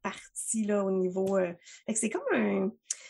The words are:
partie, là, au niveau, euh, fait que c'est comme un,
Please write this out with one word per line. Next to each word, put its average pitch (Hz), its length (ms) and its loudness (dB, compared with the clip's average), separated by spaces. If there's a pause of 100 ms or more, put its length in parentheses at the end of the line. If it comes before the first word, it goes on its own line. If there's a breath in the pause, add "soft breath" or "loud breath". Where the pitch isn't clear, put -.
partie, - 640 -4
là, 202 180 2
au 190 80 2
niveau, 190 460 2
euh, 180 140 2 (360 soft breath)
fait 226 60 0
que - 60 -2
c'est 214 100 0
comme - 120 -2 (120)
un, 202 360 2 (400 loud breath)